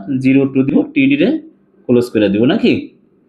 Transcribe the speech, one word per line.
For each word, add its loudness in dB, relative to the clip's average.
জিরো 2
টু -4
দিব, 0
টিডি 2
রে 0
ক্লোজ 2
করে 0
দিব 0
নাকি? 0